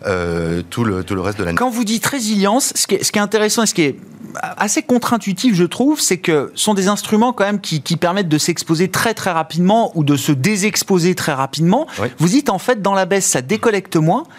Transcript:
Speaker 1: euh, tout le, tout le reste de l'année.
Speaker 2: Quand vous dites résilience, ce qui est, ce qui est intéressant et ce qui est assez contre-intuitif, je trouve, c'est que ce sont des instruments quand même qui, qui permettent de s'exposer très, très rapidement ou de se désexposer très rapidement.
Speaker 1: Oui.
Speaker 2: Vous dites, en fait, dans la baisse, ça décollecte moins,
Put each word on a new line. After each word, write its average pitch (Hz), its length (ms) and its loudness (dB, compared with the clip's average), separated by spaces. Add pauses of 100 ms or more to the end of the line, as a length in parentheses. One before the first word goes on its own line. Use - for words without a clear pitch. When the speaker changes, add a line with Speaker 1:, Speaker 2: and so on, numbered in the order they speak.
Speaker 1:
euh, 85 640 -2
tout 120 160 -2
le, 95 180 -2
tout 101 120 -6
le 95 60 -2
reste 101 180 -4
de 101 40 -2
l'année. 85 140 -2
Speaker 2:
Quand 247 120 0
vous 240 140 -4
dites 214 220 -2
résilience, 214 720 0
ce - 120 -2
qui 202 80 0
est, - 80 0
ce - 80 -2
qui 214 80 0
est - 20 4
intéressant 214 420 0
et 208 40 2
ce - 60 0
qui 175 100 2
est 139 120 0 (640)
assez 214 260 0
contre-intuitif, 240 720 0
je 175 100 4
trouve, 277 340 0
c'est - 180 0
que 151 380 0
ce - 80 -4
sont 214 100 2
des 190 140 0
instruments 214 460 2
quand 208 120 0
même 202 160 0
qui, 156 200 -4
qui 165 160 -2
permettent 185 320 0
de 151 80 2
s'exposer 165 520 0
très, 226 240 0
très 196 180 -4
rapidement 175 640 2
ou 165 80 0
de 143 120 2
se 156 160 0
désexposer 180 840 0
très - 180 -2
rapidement. 160 540 0 (120)
Speaker 1:
Oui. 107 80 -2 (120)
Speaker 2:
Vous 160 100 4
dites, 262 200 2
en 190 100 0
fait, 247 220 0
dans 196 120 0
la 190 120 2
baisse, 190 200 0
ça 135 160 0
décollecte 196 560 0
moins, 170 260 2 (160)